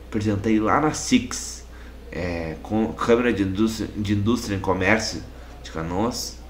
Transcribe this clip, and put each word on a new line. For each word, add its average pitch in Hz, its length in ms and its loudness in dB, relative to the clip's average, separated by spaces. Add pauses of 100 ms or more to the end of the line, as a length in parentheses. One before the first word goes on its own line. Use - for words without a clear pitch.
apresentei 107 500 2
lá 107 220 4
na 156 120 2
Six, - 680 0 (480)
é, 82 520 -4
com 110 300 0
Câmara 120 380 4
de 101 120 2
Indústria, 101 520 0
de 104 180 0
Indústria 104 420 2
e 95 40 -2
Comércio 95 640 2 (420)
de - 80 -14
Canoas 90 640 -4 (120)